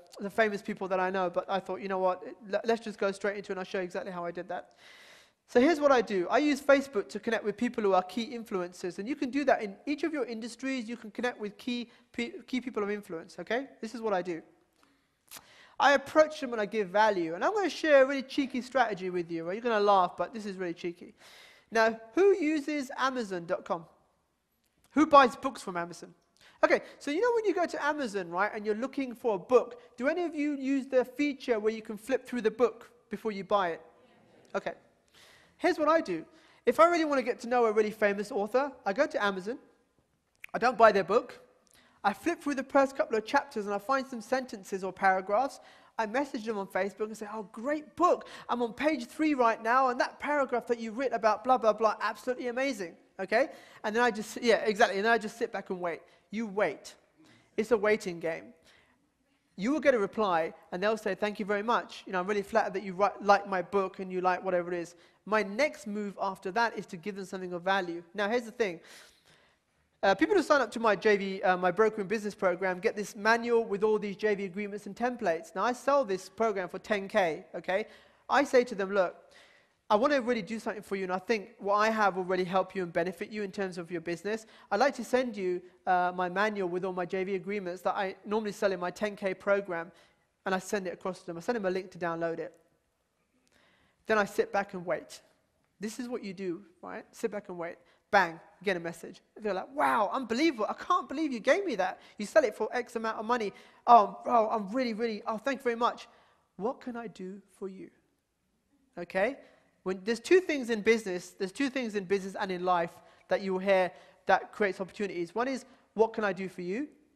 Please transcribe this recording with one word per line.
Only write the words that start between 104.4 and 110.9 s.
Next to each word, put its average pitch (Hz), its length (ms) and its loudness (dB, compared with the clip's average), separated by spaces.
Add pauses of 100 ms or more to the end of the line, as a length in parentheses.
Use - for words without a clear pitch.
I'm 214 220 -2
really, 240 220 -2
really, 214 320 -4
oh, 220 120 -4
thank 269 220 -4
you - 40 -18
very 233 140 0
much. 233 320 -2 (480)
What 220 240 -4
can 240 160 -10
I 233 100 -10
do 190 340 -12 (160)
for 196 120 -10
you?" 190 200 -16 (1080)
Okay? 190 400 -2 (460)
When, 190 200 -4
there's 226 160 -2
two 359 220 4
things 277 280 -4
in 220 120 -2
business, 196 480 0